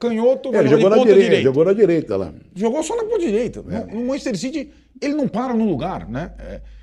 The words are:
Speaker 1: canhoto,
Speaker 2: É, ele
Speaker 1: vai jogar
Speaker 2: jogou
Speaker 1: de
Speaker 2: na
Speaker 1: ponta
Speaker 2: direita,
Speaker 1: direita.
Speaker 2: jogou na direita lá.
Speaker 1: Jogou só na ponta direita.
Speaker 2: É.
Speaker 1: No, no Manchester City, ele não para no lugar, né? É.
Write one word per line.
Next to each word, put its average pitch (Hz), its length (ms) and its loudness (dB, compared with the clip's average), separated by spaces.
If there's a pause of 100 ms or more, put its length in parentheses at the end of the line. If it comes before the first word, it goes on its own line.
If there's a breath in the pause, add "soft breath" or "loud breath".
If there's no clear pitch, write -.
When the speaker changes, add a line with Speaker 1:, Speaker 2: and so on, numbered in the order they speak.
Speaker 1:
canhoto, 233 540 0
Speaker 2:
É, 214 60 2
ele 143 80 4
Speaker 1:
vai 147 100 6
jogar - 20 2
Speaker 2:
jogou 190 100 4
Speaker 1:
de - 0 -
Speaker 2:
na 220 60 4
Speaker 1:
ponta 254 120 4
Speaker 2:
direita, 196 220 8
Speaker 1:
direita. 185 140 2
Speaker 2:
jogou 135 200 4
na 190 80 4
direita 170 440 2
lá. 87 180 -6 (200)
Speaker 1:
Jogou 226 280 -2
só 453 140 -6
na 466 80 -4
ponta 440 160 -2
direita. 226 500 -4
Speaker 2:
É. 202 80 -6 (160)
Speaker 1:
No, 226 60 -6
no 247 80 -6
Manchester 269 280 -6
City, 269 340 -8 (300 soft breath)
ele 285 140 -4
não 285 140 -2
para 247 260 -4
no 220 100 0
lugar, 156 440 -6
né? 127 300 -10
É. 92 220 -16 (220)